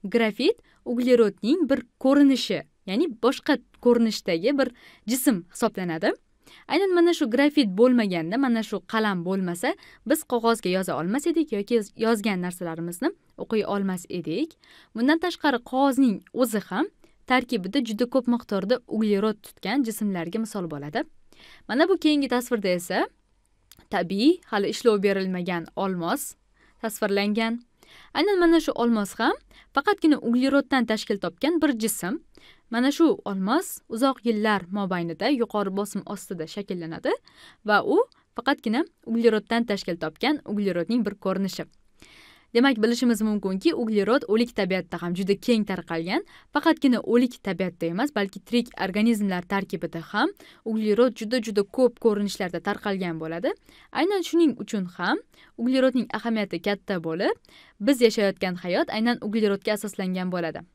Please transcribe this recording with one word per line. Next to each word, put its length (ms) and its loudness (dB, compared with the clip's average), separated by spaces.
Grafit 540 0
uglerodning 840 2
bir 140 0
ko'rinishi, 600 4
ya'ni 200 0
boshqa 360 0
ko'rinishdagi 720 2
bir 160 0
jism 360 0
hisoblanadi. 600 -2
Aynan 260 0
mana 200 6
shu 160 -2
grafit 380 4
bo'lmaganda, 600 2
mana 240 0
shu 180 -6
qalam 340 0
bo'lmasa, 480 -2
biz 140 2
qog'ozga 440 0
yoza 220 -2
olmas 280 -2
edik 260 -2
yoki 260 -2
yoz-, 180 -4
yozgan 460 0
narsalarimizni 720 -6
o'qiy 300 -2
olmas 420 -4
edik. 480 -6
Bundan 240 2
tashqari, 420 0
qog'ozning 520 4
o'zi 280 0
ham 160 0
tarkibida 560 0
juda 240 -2
ko'p 240 0
miqdorda 540 -2
uglerod 580 0
tutgan 400 -4
jismlarga 560 -4
misol 320 -6
bo'ladi. 320 -6
Mana 200 2
bu 100 4
keyingi 300 2
tasvirda 400 -2
esa 300 -2
tabiiy, 480 2
hali 220 0
ishlov 300 2
berilmagan 640 -2
olmos 560 -4
tasvirlangan. 760 -2
Aynan 260 2
mana 200 6
shu 120 -4
olmos 480 0
ham 160 2
faqatgina 420 2
ugleroddan 600 2
tashkil 320 -2
topgan 420 -2
bir 160 2
jism. 360 -4
Mana 220 2
shu 140 4
olmos 540 -2
uzoq 360 0
yillar 360 0
mobaynida 580 -4
yuqori 480 0
bosim 300 -4
ostida 400 -10
shakllanadi 680 -6
va 200 4
u 120 2
faqatgina 480 -2
ugleroddan 580 2
tashkil 320 -4
topgan 480 -4
uglerodning 600 -2
bir 80 -6
ko'rinishi. 500 -4
Demak, 280 4
bilishimiz 400 2
mumkinki, 520 0
uglerod 540 0
o'lik 280 2
tabiatda 460 -2
ham 120 -4
juda 220 0
keng 320 0
tarqalgan. 540 -4
Faqatgina 460 2
o'lik 340 2
tabiatda 420 -4
emas, 300 -2
balki 240 -4
tirik 280 -2
organizmlar 600 0
tarkibida 580 -6
ham 320 -2
uglerod 480 2
juda-juda 500 -4
ko'p 240 2
ko'rinishlarda 640 -2
tarqalgan 560 -4
bo'ladi. 320 -4
Aynan 320 -2
shuning 400 2
uchun 320 -6
ham 240 -2
uglerodning 580 2
ahamiyati 460 -4
katta 420 -4
bo'lib, 320 -2
biz 200 2
yashayotgan 540 2
hayot 320 -2
aynan 240 0
uglerodga 560 -2
asoslangan 560 -6
bo'ladi. 320 -6